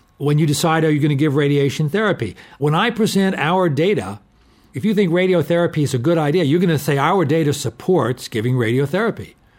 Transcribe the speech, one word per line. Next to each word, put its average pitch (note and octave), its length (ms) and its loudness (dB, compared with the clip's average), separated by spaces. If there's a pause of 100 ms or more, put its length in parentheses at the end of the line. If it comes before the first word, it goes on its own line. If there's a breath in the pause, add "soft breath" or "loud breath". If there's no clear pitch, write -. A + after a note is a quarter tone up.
(180 loud breath)
when D3 200 0
you D#3+ 80 2
decide, D#3+ 380 2
are D#3 60 2
you D3+ 100 0
gonna D3 140 0
give C#3 200 0
radiation C#3+ 540 0
therapy? F3 480 -2 (220 loud breath)
When D3 160 0
I G#3+ 160 2
present G3 460 0
our E3+ 340 0
data, C3 500 -2 (540 soft breath)
if B2+ 100 -8
you G#3+ 100 0
think F#3+ 160 2
radiotherapy E3+ 720 0
is C#3 120 -2
a B2+ 40 -2
good E3 200 0
idea, D3+ 260 0
you're D3 160 2
gonna E3+ 180 2
say C#3+ 200 -2
our E3+ 260 2
data D3 300 0
supports B2+ 760 -2
giving A#2+ 260 -2
radiotherapy. C3+ 800 -2 (240 soft breath)